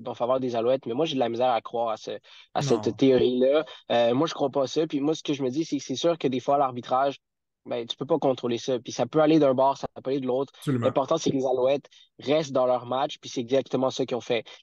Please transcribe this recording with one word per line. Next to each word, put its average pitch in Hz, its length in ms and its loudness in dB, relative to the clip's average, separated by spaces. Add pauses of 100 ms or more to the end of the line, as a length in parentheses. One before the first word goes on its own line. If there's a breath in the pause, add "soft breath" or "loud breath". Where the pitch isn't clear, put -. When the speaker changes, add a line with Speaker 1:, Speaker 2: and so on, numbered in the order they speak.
Speaker 1:
en 123 100 -8
faveur 127 260 0
des 123 160 -2
Alouettes, 127 280 0
mais 117 80 -6
moi, 143 120 0
j'ai 156 100 -4
de 131 40 0
la 120 100 2
misère 120 220 0
à 113 100 0
croire 117 280 -4
à 110 80 -4
ce, - 140 -12 (420 loud breath)
à - 80 0
cette 120 260 0
Speaker 2:
Non. 113 40 2
Speaker 1:
théorie-là. 127 720 4 (280 loud breath)
Euh, 117 200 4
moi, 147 140 2
je - 60 -8
crois 143 160 -2
pas 139 140 0
à 127 40 -2
ça. 151 180 0
Puis 156 140 -4
moi, 151 160 0
ce - 80 -12
que 156 100 -2
je 135 100 -4
me 127 60 0
dis, 143 140 -2
c'est 147 140 -4
que 131 60 -6
c'est 131 120 -6
sûr 165 220 0
que - 100 -2
des 127 140 -2
fois, 143 160 2
l'arbitrage, 127 320 -2 (760)
ben, 120 200 -4
tu - 100 -10
peux 139 100 -8
pas 160 120 2
contrôler 127 400 0
ça. 127 220 -2
Puis 117 120 -10
ça - 140 -2
peut 151 140 0
aller 156 180 6
d'un 139 160 4
bord, 135 240 2
ça 135 100 -8 (160)
peut 131 60 -6
aller 139 100 -2
de 127 60 -8
l'autre. 131 320 -4
Speaker 2:
Absolument. 123 300 -2
Speaker 1:
L'important, 135 300 0
c'est - 120 -2
que 143 60 4
les 131 100 0
Alouettes 131 400 0 (320 soft breath)
restent 139 340 0
dans 127 140 2
leur 123 220 0
match, 131 340 -4
puis - 80 -16
c'est 135 120 -6
exactement 131 500 0
ça 127 160 -4
qu'ils 123 100 -2
ont 110 40 -4
fait. 117 220 -2 (200 loud breath)